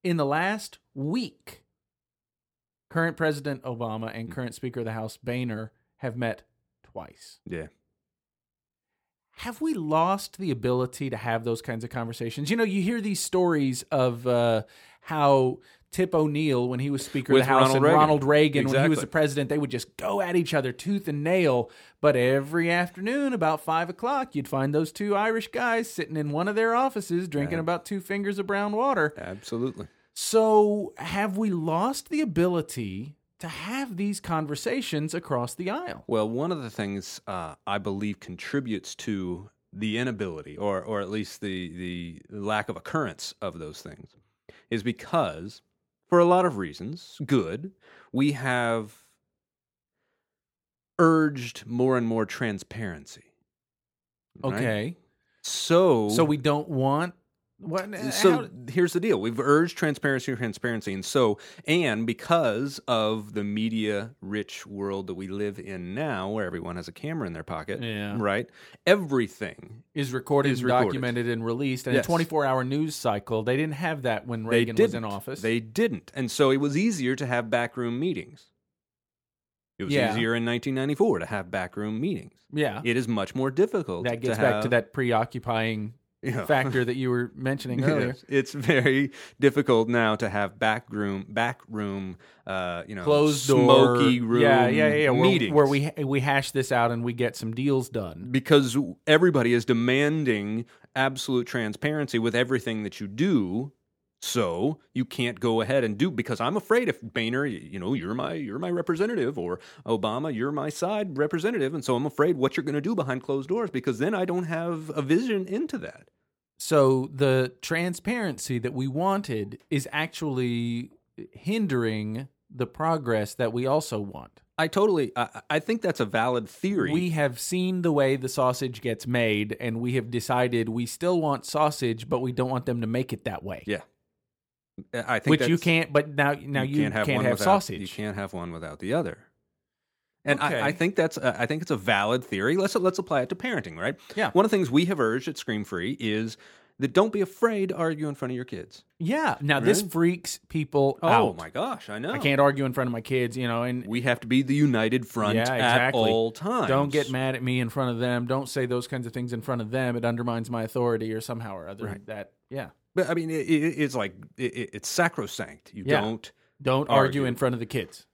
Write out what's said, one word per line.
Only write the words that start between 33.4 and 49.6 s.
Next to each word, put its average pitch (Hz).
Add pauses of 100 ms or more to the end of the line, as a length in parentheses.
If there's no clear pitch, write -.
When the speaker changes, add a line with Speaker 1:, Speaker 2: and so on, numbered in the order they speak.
Speaker 1:
have 220
these 202
conversations 156
across 123
the 180
aisle? 339
Speaker 2:
Well, 110
one 139
of 151
the 117
things, 101
uh, 85 (120)
I 101
believe 104
contributes 110
to 95 (240)
the 107
inability, 92
or, 98
or 107
at 92
least 107
the, 92
the 87
lack 104
of 101
occurrence -
of 85
those 76
things, - (580)
is 113
because, 107 (480)
for 175
a 175
lot 180
of 139
reasons, 92
good, 127 (400)
we 139
have 120 (2000)